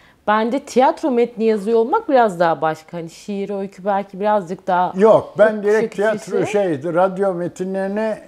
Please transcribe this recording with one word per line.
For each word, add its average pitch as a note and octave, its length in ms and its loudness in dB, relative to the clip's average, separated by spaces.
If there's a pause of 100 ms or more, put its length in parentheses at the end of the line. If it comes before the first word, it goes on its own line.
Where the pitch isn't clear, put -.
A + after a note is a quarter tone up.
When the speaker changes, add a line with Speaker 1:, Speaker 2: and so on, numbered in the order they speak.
(280)
Speaker 1:
bence A3 320 0
tiyatro C#4 520 0
metni A#3 320 0
yazıyor A3 360 2
olmak E4 300 0
biraz A3+ 300 2
daha D#3+ 220 2
başka. D#3+ 360 -4
Hani E3 120 -10
şiir, G3 400 -8
öykü G3 360 -10
belki G3 340 -4
birazcık G3 480 -2
daha F3+ 300 0
Speaker 2:
Yok, F#3+ 400 4
ben A3 160 4
Speaker 1:
ufuk G#3 100 -6
Speaker 2:
direkt A3 320 0
Speaker 1:
çekici - 0 -
Speaker 2:
tiyatro, G3+ 500 -2
Speaker 1:
şey. F#3 360 -2
Speaker 2:
şey, E3 120 -6
radyo F#3 400 0
metinlerine, F#3+ 960 -6